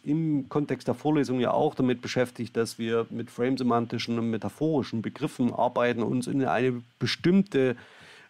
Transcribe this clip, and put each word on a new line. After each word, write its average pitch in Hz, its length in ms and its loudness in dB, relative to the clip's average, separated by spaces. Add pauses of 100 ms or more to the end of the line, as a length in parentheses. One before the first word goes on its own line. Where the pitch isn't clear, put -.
im 151 460 0
Kontext 139 400 -2
der 120 80 2
Vorlesung 135 420 0
ja 113 140 2
auch 151 240 2
damit 123 260 0
beschäftigt, 120 540 -2
dass 113 200 -2
wir 117 320 0
mit 117 220 -8
framesemantischen 120 880 0
und 117 100 -2
metaphorischen 113 720 -2
Begriffen 120 540 -2
arbeiten, 120 480 0
uns 123 240 0
in 135 180 0
eine 123 380 0 (160)
bestimmte, 135 800 2 (540)